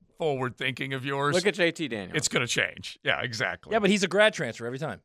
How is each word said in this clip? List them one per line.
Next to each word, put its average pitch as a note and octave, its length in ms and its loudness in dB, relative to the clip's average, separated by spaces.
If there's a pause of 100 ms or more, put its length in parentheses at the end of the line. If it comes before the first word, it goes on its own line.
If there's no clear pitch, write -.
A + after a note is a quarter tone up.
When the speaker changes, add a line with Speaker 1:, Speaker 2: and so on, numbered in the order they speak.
(180)
Speaker 1:
forward C3 380 0
thinking C3+ 380 -4
of C3 100 -6
yours. C#3+ 300 0
Speaker 2:
Look F3+ 120 2
at G3 80 4
J F3 180 2
T D#3+ 160 -6
Daniels. G2+ 280 -6
Speaker 1:
It's D3+ 120 0
gonna B2+ 180 0
change. - 560 -2
Yeah, F#2 200 0
exactly. A2+ 500 -4
Speaker 3:
Yeah, A3 80 2
but G3 100 6
he's G3 140 4
a F3+ 40 2
grad G#3 240 6
transfer A#2 340 -6
every B2+ 120 -6
time. C3 260 -8